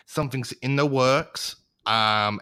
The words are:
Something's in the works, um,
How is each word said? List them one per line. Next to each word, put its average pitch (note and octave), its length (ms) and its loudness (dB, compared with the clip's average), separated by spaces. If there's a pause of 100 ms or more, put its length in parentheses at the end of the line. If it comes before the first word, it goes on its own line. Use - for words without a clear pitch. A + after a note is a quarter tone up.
Something's C3 560 -4
in C#3 160 0
the C#3+ 80 4
works, C3+ 720 0 (300)
um, G#2+ 540 2